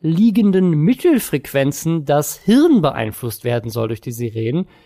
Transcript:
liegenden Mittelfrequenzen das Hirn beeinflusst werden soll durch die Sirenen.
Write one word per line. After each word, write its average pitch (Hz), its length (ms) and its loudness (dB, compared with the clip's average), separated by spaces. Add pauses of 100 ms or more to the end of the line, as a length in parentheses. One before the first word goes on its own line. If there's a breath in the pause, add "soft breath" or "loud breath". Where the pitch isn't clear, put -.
liegenden 190 720 2
Mittelfrequenzen 160 1300 0
das 147 320 -2
Hirn 269 460 4
beeinflusst 113 600 -6
werden 120 260 -4
soll 113 180 -4
durch 113 120 -8
die 127 120 -10
Sirenen. 117 540 -6 (200 soft breath)